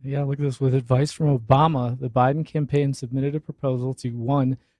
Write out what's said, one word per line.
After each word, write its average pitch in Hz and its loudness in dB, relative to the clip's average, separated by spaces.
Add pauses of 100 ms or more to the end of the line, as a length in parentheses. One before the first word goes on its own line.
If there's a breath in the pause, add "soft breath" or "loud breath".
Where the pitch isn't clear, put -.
Yeah, 139 -4
look 139 -4
at 147 -2
this. 135 -4
With 131 2
advice 131 0
from 143 2
Obama, 131 2
the 131 -4
Biden 131 2
campaign 143 0
submitted 135 -4
a 156 -4
proposal 131 -4
to, - -8
one, 127 0 (240)